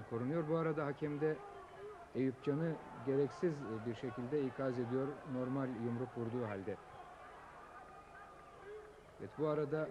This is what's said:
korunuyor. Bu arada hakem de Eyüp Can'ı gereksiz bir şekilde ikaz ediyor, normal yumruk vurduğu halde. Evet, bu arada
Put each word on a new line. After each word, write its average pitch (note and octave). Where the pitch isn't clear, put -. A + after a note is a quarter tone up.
korunuyor. C#3+
Bu E3
arada D#3+
hakem D3
de D#3
Eyüp C3
Can'ı D#3
gereksiz C#3+
bir A#2
şekilde B2+
ikaz C3
ediyor, B2+
normal B2+
yumruk A#2+
vurduğu A#2
halde. G2
Evet, -
bu D3+
arada D3+